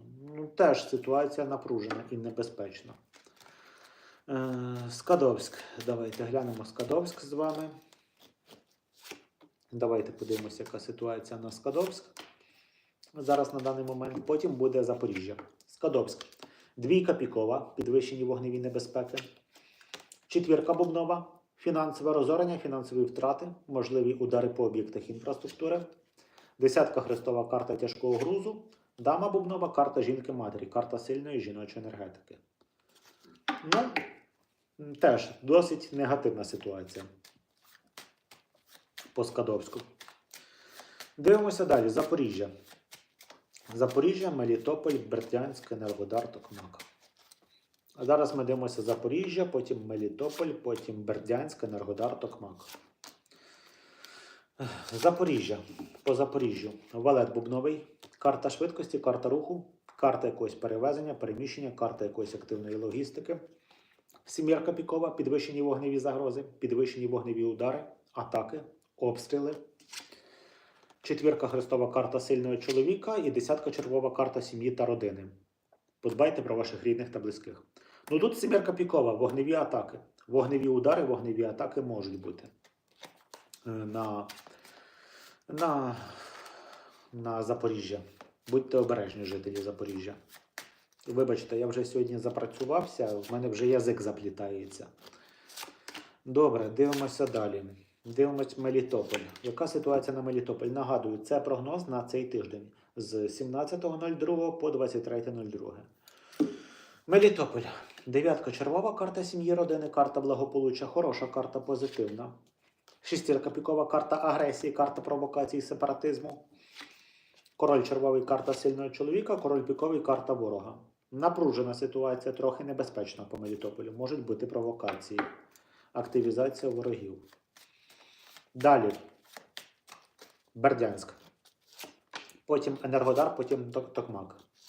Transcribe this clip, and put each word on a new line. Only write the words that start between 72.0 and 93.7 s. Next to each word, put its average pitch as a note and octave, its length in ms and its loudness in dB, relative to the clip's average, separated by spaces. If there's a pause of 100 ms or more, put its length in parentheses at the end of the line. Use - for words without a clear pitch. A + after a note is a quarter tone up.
сильного B2+ 360 2
чоловіка D#3+ 600 0
і D#3 140 0
десятка B2 400 0
червова, C3 400 0
карта B2+ 320 0
сім'ї A#2+ 280 -2
та B2 160 0
родини. G#2 400 -2 (760)
Подбайте C#3 420 2
про A2+ 140 -2
ваших - 280 -4
рідних A#2+ 260 2
та - 80 -8
близьких. - 440 -8 (480)
Ну D3+ 80 4
тут A3 200 2
сім'єрка G3 340 4
пікова, D#3 400 4
вогневі C3+ 400 2
атаки. D3 460 0 (300)
Вогневі C3+ 400 4
удари, C3+ 360 6
вогневі A#2 400 0
атаки A2+ 360 -2
можуть G2+ 400 -6
бути, G2 240 -12 (1200)
е, A#2 40 -8
на, G#2+ 580 -4 (1200)
на, D3 480 0 (1160)
на A#2 300 -6
Запоріжжя. G#2+ 580 -2 (480)
Будьте C3 300 4
обережні, G#2 460 0
жителі G2 380 -6
Запоріжжя. G2 520 -8 (920)
Вибачте, A#2+ 520 2
я A#2+ 80 2
вже B2 180 -2
сьогодні A#2+ 340 -2
запрацювався, B2+ 880 -2
в G#2 260 -4
мене B2 160 -2
вже A2+ 180 0
язик A#2+ 340 4